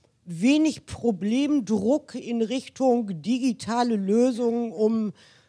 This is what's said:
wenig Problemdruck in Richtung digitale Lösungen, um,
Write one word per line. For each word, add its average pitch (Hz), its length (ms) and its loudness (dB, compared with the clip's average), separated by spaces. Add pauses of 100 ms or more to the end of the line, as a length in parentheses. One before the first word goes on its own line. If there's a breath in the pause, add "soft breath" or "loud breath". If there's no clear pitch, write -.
(260)
wenig 262 600 2
Problemdruck 233 1300 0
in 233 260 -4
Richtung 233 800 -2
digitale 240 760 0
Lösungen, 233 760 0
um, 214 400 0 (360 soft breath)